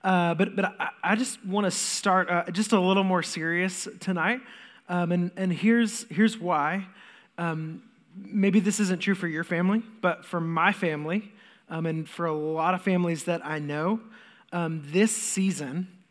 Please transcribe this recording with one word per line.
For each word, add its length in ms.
Uh, 320
but, 220
but 80
I, 100
I 140
just 280
wanna 260
start, 580
uh, 220
just 200
a 80
little 240
more 180
serious 640
tonight. 400
Um, 240
and, 240
and 160
here's, 580
here's 280
why. 500
Um, 460
maybe 460
this 180
isn't 200
true 140
for 140
your 160
family, 400
but 240
for 160
my 320
family, 640
um, 180
and 220
for 200
a 60
lot 420
of 60
families 440
that 200
I 140
know, 400
um, 320
this 260
season 800